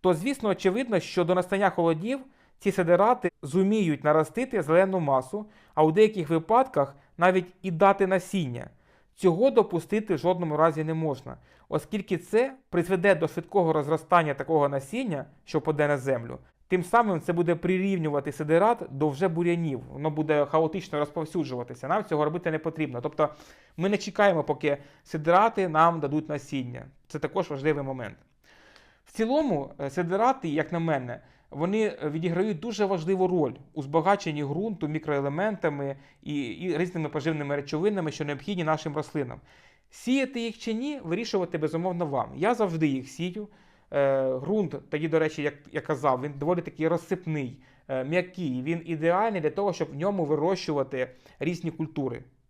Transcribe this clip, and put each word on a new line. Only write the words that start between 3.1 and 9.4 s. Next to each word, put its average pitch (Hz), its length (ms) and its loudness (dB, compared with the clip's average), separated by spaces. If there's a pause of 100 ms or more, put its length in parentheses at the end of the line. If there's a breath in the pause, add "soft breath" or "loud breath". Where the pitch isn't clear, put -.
зуміють 180 600 2
наростити 196 580 2
зелену 180 380 4
масу, 151 460 0 (300 soft breath)
а 156 80 6
у 156 80 6
деяких 202 380 4
випадках 165 680 2 (220 soft breath)
навіть 185 440 2
і 185 100 -4
дати 196 360 4
насіння. 180 640 -2 (480 soft breath)
Цього 190 340 4